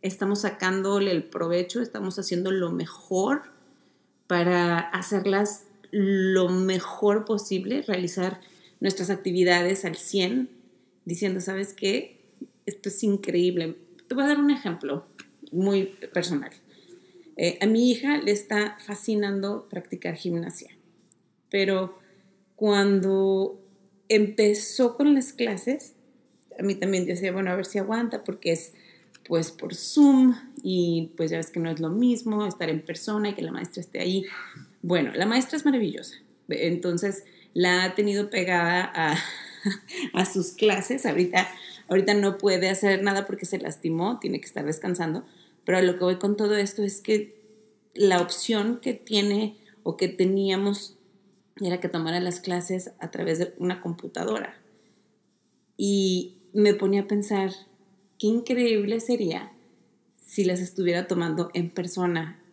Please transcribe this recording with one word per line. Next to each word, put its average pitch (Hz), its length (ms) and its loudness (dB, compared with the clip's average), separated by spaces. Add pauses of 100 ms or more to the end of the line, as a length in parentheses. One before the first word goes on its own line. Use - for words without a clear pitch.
estamos 196 400 -2
sacándole 190 720 0
el 165 140 -2
provecho, 175 560 -2
estamos 202 360 -6
haciendo 190 340 -2
lo 180 200 -2
mejor 185 800 -2 (760)
para 175 520 2
hacerlas 196 840 0 (260)
lo 190 560 4
mejor 190 760 2
posible, 208 560 -2
realizar 185 580 -2 (400)
nuestras 190 300 -2
actividades 180 720 2
al 165 140 -4
cien, 196 520 0 (540)
diciendo, 185 380 -2
"¿Sabes 190 320 -6
qué? - 480 -4 (440)
Esto - 220 -8
es 190 160 -4
increíble". 180 760 0 (300)
Te 254 80 -2
voy 277 80 0
a 285 40 2
dar 294 120 2
un 285 120 4
ejemplo 170 540 -4 (460)
muy 190 460 0 (160)
personal. 165 380 -2 (840)
Eh, 175 240 0
a 202 60 4
mi 233 240 6
hija 269 260 0
le 208 140 0
está 208 480 -2
fascinando 202 880 -4
practicar 175 460 -8
gimnasia, 170 560 -6 (800)
pero 190 480 0 (560)
cuando 196 1080 4 (480)
empezó 214 880 2
con 294 160 6
las 269 200 2
clases, 233 600 -4 (640)
a 180 40 -4
mí 196 100 2
también 185 320 0
yo 185 80 -2
decía, 185 180 -2
"Bueno, 185 200 -2
a 180 40 0
ver 185 120 -4
si - 100 -4
aguanta", 226 460 -2
porque 190 300 -2
es, - 200 -6 (500)
pues, 165 280 -2
por - 240 -10
Zoom 262 600 8 (280)
y, 170 520 0
pues, 160 140 -2
ya 165 80 -2
ves 160 140 -6
que 175 80 -6
no 165 100 -2
es 156 100 -4
lo 160 100 -2
mismo 220 580 0
estar 175 220 -6
en 160 140 -2
persona 208 460 -4
y 202 60 -4
que - 80 -8
la 165 80 -6
maestra - 300 -8
esté - 180 -10
ahí. 190 260 -2 (560)
Bueno, 165 320 0
la 180 140 0
maestra 262 300 0
es 294 80 -2
maravillosa, 247 500 0 (340)
entonces 175 720 -2 (300)
la 180 300 4
ha 180 100 0
tenido 208 360 0
pegada 180 640 0
a, 160 220 0 (460)
<laughs> 226 500 -6
a 180 120 2
sus 180 260 -2
clases. 214 540 0
Ahorita, 180 420 0 (400)
ahorita 196 280 2
no 196 220 2
puede 185 320 2
hacer 196 340 2
nada 196 240 0
porque 196 180 -8
se 180 140 -4
lastimó, 165 600 -4
tiene - 200 -4
que - 80 -16
estar - 180 -8
descansando, 170 600 -4 (420)
pero 185 120 2
a - 20 4
lo 180 160 4
que 180 80 0
voy 180 120 2
con 202 200 0
todo 208 180 2
esto 202 260 -2
es 196 200 -2
que 214 340 -2 (580)
la 190 280 6
opción 220 580 0
que 247 140 -4
tiene 208 640 0 (260)
o 170 140 -6
que 185 100 0
teníamos 196 880 0 (600)
era 180 220 -2
que 175 80 -4
tomara 170 320 -2
las 180 180 -4
clases 185 600 -4
a 165 120 -10
través 160 280 -2
de 175 180 -2
una 180 240 -2
computadora. - 800 -6 (1120)
Y 190 600 0 (180)
me 208 200 6
ponía 196 280 2
a 196 60 -4
pensar, 202 440 0 (640)
qué 214 100 0
increíble 226 720 2
sería 202 500 -2 (640)
si - 300 -2
las 180 160 0
estuviera 180 440 -2
tomando 170 480 -2
en 170 160 -2
persona, 175 720 -4 (120)